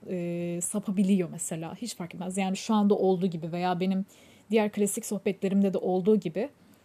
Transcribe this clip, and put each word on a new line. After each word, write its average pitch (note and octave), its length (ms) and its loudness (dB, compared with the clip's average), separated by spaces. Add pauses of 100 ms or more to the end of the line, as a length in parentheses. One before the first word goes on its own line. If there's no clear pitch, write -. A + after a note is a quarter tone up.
(100)
e, F3 520 -4
sapabiliyor F#3+ 680 0
mesela. E3 420 -8
Hiç A3 220 -10
fark F3 180 -12
etmez. F3+ 220 -8
Yani F#3+ 200 -2
şu - 180 -2
anda G3+ 200 4
olduğu F#3 320 6
gibi E3 260 -4
veya F3 280 0
benim F#3+ 260 0 (440)
diğer G#3+ 220 2
klasik G#3 340 -2
sohbetlerimde G3 680 0
de E3+ 60 0
olduğu F#3 380 2
gibi, F#3 320 -2 (360)